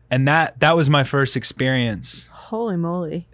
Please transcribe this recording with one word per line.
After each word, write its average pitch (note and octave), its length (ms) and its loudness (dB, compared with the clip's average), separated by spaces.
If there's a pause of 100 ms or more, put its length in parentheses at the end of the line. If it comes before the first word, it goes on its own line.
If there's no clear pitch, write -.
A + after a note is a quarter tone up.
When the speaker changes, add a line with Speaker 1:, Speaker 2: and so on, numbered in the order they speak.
(100)
Speaker 1:
And C3 180 2
that, D#3 320 0
that D#3+ 160 6
was D3+ 120 2
my C#3+ 160 4
first C#3 320 0
experience B2 920 -4
Speaker 2:
Holy A3 460 -6
moly. E3+ 580 -4